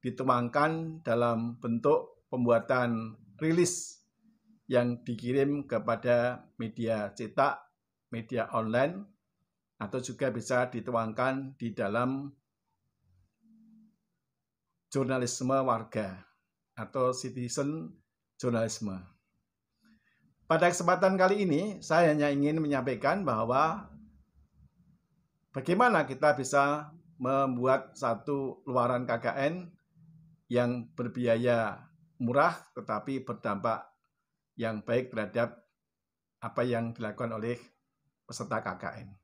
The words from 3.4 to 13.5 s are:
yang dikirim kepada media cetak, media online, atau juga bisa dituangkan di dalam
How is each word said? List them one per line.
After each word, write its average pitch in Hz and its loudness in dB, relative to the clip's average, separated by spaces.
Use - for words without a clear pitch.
yang 123 2
dikirim 135 0
kepada 120 0
media 110 -4
cetak, 135 0
media 117 -4
online, 127 0
atau 110 -6
juga 123 -4
bisa 123 -2
dituangkan 123 -2
di 117 -4
dalam 123 -2